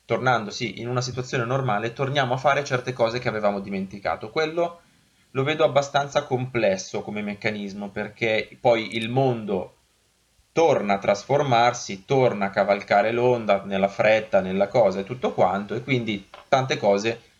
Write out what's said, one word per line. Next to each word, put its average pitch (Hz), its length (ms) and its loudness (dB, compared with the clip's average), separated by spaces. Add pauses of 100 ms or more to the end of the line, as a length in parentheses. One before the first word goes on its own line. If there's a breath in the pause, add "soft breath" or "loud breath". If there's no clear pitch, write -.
tornando, 113 460 0
sì, 107 300 -8
in 117 80 -8
una 123 120 -2
situazione 127 440 -4
normale, 117 480 -2
torniamo 131 420 -2
a 131 40 -2
fare 143 260 2
certe 131 280 -4
cose 120 280 0
che 123 80 -6
avevamo 104 320 0
dimenticato. 95 720 -6
Quello 165 500 -2 (500 soft breath)
lo 131 140 -2
vedo 156 180 0
abbastanza 143 600 2
complesso 110 800 0
come 104 200 -8
meccanismo, 101 680 -6
perché 107 680 -4
poi 113 360 2
il 113 140 -4
mondo 113 680 0 (760)
torna 120 440 2
a 98 40 2
trasformarsi, 120 1080 2
torna 117 420 2
a 95 40 -4
cavalcare 101 600 2
l'onda 117 520 2
nella 98 220 0
fretta, 107 540 2
nella 196 260 0
cosa 113 320 2
e 190 60 -4
tutto 127 280 -4
quanto, 101 440 0
e 123 80 -6
quindi 110 440 -2 (200)
tante 131 280 -2
cose 107 440 0 (200)